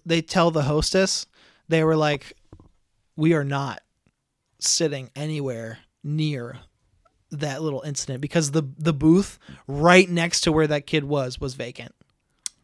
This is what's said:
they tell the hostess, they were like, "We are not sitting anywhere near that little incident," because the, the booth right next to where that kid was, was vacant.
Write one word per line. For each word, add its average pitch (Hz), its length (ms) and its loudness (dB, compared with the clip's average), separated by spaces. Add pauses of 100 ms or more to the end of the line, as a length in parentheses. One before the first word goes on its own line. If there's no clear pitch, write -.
they 165 160 0
tell 170 280 2
the 160 120 0
hostess, 156 640 0 (420)
they 160 160 2
were 160 120 2
like, 151 380 -2 (840)
"We 156 160 2
are 147 120 0
not 139 360 -6 (800)
sitting 143 560 -2
anywhere 131 640 -6 (240)
near 143 560 -4 (720)
that 147 320 -6
little 143 200 -4
incident," 139 380 -8
because 147 300 0
the, 156 120 0 (160)
the 156 140 0
booth 156 460 2 (280)
right 175 420 8
next 170 340 -2
to 165 100 2
where 156 140 4
that 147 200 -2
kid 151 180 -2
was, 135 360 -4
was 135 140 -8
vacant. 120 400 -14 (680)